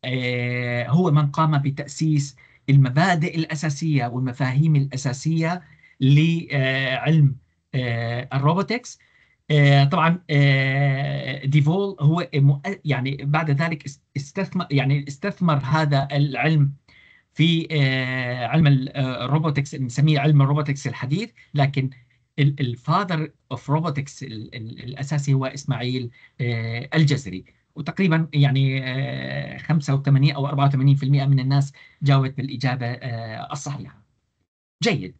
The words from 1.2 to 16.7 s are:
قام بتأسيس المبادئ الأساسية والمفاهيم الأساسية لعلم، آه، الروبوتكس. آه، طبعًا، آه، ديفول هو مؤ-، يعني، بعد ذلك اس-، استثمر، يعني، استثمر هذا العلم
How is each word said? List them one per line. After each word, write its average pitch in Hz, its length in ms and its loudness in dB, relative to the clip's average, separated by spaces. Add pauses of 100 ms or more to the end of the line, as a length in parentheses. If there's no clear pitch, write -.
قام 156 320 0
بتأسيس 143 760 -2 (340)
المبادئ 143 680 4
الأساسية 151 680 -2
والمفاهيم 127 720 0
الأساسية 156 880 -2 (380)
لعلم، 135 1400 2 (380)
آه، 120 600 -4
الروبوتكس. 170 640 -2 (520)
آه، 143 340 6
طبعًا، 160 340 2 (120)
آه، 139 1160 0
ديفول 160 540 2
هو 156 360 2
مؤ-، 139 340 2 (140)
يعني، 135 380 -2
بعد 151 280 0
ذلك 160 360 -2
اس-، - 140 -18 (160)
استثمر، 170 540 -6
يعني، 139 380 0
استثمر 175 500 -2
هذا 143 540 0
العلم 143 600 2 (640)